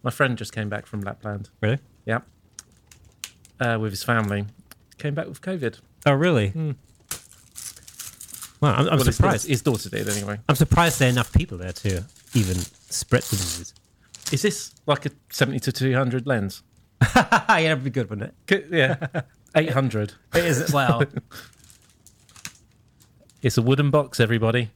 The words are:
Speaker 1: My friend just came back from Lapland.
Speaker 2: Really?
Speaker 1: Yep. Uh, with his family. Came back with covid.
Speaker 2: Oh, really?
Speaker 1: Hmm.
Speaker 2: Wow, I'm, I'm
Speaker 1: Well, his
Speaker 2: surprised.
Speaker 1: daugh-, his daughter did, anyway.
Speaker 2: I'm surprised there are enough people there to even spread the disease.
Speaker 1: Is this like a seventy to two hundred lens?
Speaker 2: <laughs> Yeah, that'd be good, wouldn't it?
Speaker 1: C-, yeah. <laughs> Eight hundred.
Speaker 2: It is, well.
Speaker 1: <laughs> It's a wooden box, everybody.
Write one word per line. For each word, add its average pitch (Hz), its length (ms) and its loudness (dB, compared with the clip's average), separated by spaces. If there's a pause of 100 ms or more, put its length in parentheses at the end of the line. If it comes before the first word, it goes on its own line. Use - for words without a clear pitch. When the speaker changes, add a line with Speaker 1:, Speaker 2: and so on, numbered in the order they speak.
Speaker 1:
My 123 80 -2
friend 123 260 0
just - 140 -10
came 107 160 -6
back 104 180 -8
from 104 140 -8
Lapland. 104 500 -10 (100)
Speaker 2:
Really? 117 200 0 (260)
Speaker 1:
Yep. 113 180 -2 (1300)
Uh, 117 220 0
with 110 100 -2
his 95 140 -8
family. 104 420 0 (520)
Came 147 180 -4
back 160 100 -6
with - 160 -16
covid. 156 380 -6 (260)
Speaker 2:
Oh, 147 60 6
really? 139 380 2
Speaker 1:
Hmm. 156 200 -4 (1900)
Speaker 2:
Wow, 139 140 4
I'm, - 40 2 (100)
I'm 165 100 2
Speaker 1:
Well, - 80 2
his - 100 2
Speaker 2:
surprised. 170 300 2
Speaker 1:
daugh-, - 40 -12
his 123 120 0
daughter 110 280 0
did, 104 180 -4
anyway. 101 300 -4 (100)
Speaker 2:
I'm 151 60 4
surprised 165 460 2
there 131 80 6
are - 20 4
enough 123 220 0
people 107 260 2
there 90 140 -8
to 95 320 -4 (300)
even 92 220 2 (320)
spread - 360 0
the - 120 -4
disease. 85 380 -8 (560)
Speaker 1:
Is 139 120 -2
this - 300 -2 (140)
like 143 200 0
a 139 40 -4 (200)
seventy 127 280 0
to 123 140 -4
two 131 220 0
hundred 127 340 -2
lens? 104 340 -2 (380)
Speaker 2:
<laughs> - 20 8 (140)
Yeah, 233 320 4
that'd 160 340 2
be 135 80 -4
good, 113 180 -4
wouldn't 101 240 -8 (160)
it? 190 220 2
Speaker 1:
C-, 175 60 -2
yeah. 139 320 2 (220)
<laughs> - 240 -20
Eight 156 160 2
hundred. 113 440 0 (200)
Speaker 2:
It 170 100 4
is, 156 280 0
well. 131 360 2
Speaker 1:
<laughs> - 40 -18 (2250)
It's - 160 0
a 117 40 2
wooden 135 280 2
box, 143 300 0
everybody. 113 560 2